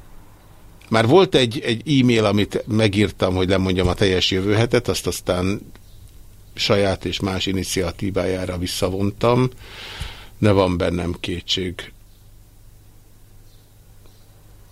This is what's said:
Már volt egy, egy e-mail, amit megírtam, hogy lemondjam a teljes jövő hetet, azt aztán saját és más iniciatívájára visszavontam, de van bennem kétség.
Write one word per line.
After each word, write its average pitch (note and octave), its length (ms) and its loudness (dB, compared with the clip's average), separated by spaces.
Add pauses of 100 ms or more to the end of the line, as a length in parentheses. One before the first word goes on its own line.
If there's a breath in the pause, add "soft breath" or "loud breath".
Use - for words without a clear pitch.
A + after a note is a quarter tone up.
(880)
Már A2+ 180 2
volt E3+ 280 6
egy, B2+ 240 2
egy A#2 400 0
e-mail, A#2+ 260 4
amit G2+ 420 0
megírtam, G#2 680 2
hogy F#2 140 2
lemondjam F#2 380 2
a F2+ 60 2
teljes F#2 380 0
jövő F#2+ 220 0
hetet, A#2+ 340 2
azt - 200 -4
aztán F#2 640 -4 (800)
saját G2+ 520 0
és F2 140 -4
más F#2+ 260 -4
iniciatívájára F#2 1120 -4
visszavontam, G2+ 920 0 (880 loud breath)
de G#2+ 140 4
van F#2 260 4
bennem F2 420 -2
kétség. F2+ 720 -6 (2750)